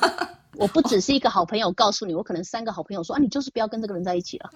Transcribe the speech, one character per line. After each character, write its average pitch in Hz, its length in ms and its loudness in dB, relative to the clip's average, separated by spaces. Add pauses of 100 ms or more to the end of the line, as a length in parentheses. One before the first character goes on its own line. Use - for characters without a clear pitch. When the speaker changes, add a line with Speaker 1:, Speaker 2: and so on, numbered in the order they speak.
Speaker 1:
<laughs> - 560 -2
Speaker 2:
我 208 100 2
不 311 160 4
只 202 180 4
是 285 100 0
一 277 60 4
个 254 120 2
好 190 140 2
朋 208 140 -2
友 208 140 0
告 208 200 4
诉 214 140 -4
你， 175 80 -2
我 170 80 -2
可 220 140 -6
能 165 80 -4
三 233 200 -8
个 220 80 -4
好 180 120 -6
朋 - 100 -10
友 180 100 -4
说 - 140 -6
：“啊， - 20 4
你 277 80 6
就 277 140 -2
是 262 80 -6
不 - 80 -6
要 220 100 2
跟 220 140 -6
这 220 60 -4
个 202 80 -4
人 175 80 -4
在 180 120 0
一 180 60 0
起 - 160 -10
了。” - 180 -16